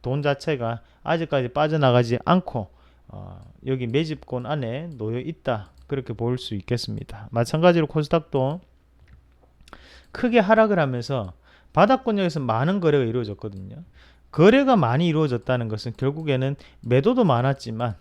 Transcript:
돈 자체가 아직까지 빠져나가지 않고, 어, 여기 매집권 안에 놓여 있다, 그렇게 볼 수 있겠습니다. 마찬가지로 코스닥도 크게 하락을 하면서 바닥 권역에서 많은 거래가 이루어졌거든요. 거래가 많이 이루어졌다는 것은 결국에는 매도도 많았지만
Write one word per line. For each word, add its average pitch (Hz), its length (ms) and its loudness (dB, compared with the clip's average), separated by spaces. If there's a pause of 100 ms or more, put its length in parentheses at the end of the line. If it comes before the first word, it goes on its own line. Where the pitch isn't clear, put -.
돈 135 200 -4
자체가 135 600 -2 (220)
아직까지 151 460 -2
빠져나가지 127 760 2
않고, 139 460 0 (400)
어, 92 320 -18 (240)
여기 131 220 -4
매집권 135 580 -4
안에 139 520 -6
놓여 110 220 -4
있다, 127 520 -6 (160)
그렇게 131 260 -6
볼 117 240 -2
수 - 180 -10
있겠습니다. 107 760 -8
마찬가지로 160 560 2
코스닥도 156 720 -2 (1500)
크게 240 280 2
하락을 208 400 4
하면서 123 540 -2 (400)
바닥 247 300 4
권역에서 190 360 -2
많은 135 400 0
거래가 147 240 2
이루어졌거든요. 104 760 -6 (540)
거래가 254 440 6
많이 147 320 2
이루어졌다는 127 600 0
것은 110 300 -8
결국에는 139 580 -2 (260)
매도도 170 420 2
많았지만 120 760 0